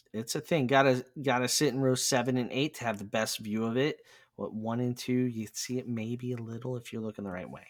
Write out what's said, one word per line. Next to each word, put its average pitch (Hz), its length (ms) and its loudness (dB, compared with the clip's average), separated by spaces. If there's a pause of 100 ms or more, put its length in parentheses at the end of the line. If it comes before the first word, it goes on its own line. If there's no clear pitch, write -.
(140)
It's 113 200 -6
a 151 60 -4
thing. 143 260 2
Gotta, 135 380 6 (180)
gotta 123 260 2
sit 147 260 4
in 135 60 0
row 131 140 6
seven 127 440 2
and 120 140 -2
eight 147 240 0
to 123 80 -8
have 107 140 -2
the 104 60 -8
best 110 340 -2
view 110 280 -2
of 113 120 0
it. 147 220 0 (360)
What, 101 180 -6
one 113 260 -2
and 123 160 0
two, - 160 -4
you 120 400 0
see - 260 -4
it - 100 -6
maybe 120 440 -4
a 123 60 -4
little 117 400 -8
if - 140 -16
you're 113 100 -6
looking 107 220 -8
the 98 60 -6
right 90 200 -8
way. - 200 -14